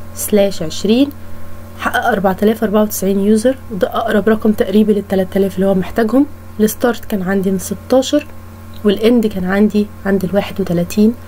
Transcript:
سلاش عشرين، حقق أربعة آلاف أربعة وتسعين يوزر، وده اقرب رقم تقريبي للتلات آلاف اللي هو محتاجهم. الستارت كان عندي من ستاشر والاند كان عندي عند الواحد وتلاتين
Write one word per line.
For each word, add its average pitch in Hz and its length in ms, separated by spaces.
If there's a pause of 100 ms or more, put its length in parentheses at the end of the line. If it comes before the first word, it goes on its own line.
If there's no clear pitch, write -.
(160)
سلاش 196 480
عشرين، 226 460 (720)
حقق - 260
أربعة 196 380
آلاف 220 200
أربعة 214 180
وتسعين 202 380
يوزر، 220 360 (160)
وده 185 160
اقرب 214 420
رقم 220 220
تقريبي 214 420
للتلات 196 440
آلاف 196 180
اللي 190 100
هو 196 80
محتاجهم. 226 520 (340)
الستارت 220 460
كان 202 160
عندي 196 300
من 190 80
ستاشر 254 680 (560)
والاند 214 440
كان 190 180
عندي 208 420 (180)
عند 196 180
الواحد 196 380
وتلاتين 185 520 (140)